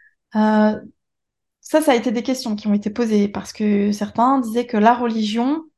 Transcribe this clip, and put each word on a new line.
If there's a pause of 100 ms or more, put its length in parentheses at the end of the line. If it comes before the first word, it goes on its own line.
(360)
euh, (800)
ça,
ça
a
été
des
questions
qui
ont
été
posées,
parce
que
certains
disaient
que
la
religion (120)